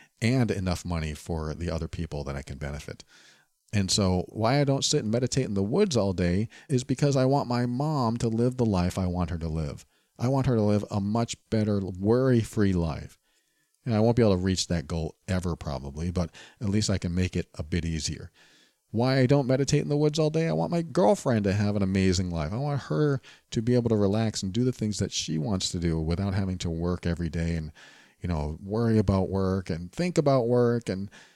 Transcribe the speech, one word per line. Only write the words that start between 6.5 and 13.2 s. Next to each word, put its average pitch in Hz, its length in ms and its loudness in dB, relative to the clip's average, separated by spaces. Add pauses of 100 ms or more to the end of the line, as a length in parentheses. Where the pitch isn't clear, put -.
is 127 140 0
because 143 320 0
I 131 100 2
want 135 240 2
my 120 160 0
mom 123 520 -2
to 120 100 0
live 120 300 0
the 123 80 2
life 90 320 2
I 92 100 0
want 87 220 -2
her 85 80 -4
to 80 120 -4
live. 78 360 -6 (320)
I 120 120 -2
want 135 180 2
her 127 80 2
to 110 60 4
live 104 280 2
a 104 120 -2
much 110 340 -2 (140)
better, 107 300 2
worry-free 107 920 2
life. 82 460 -4 (680)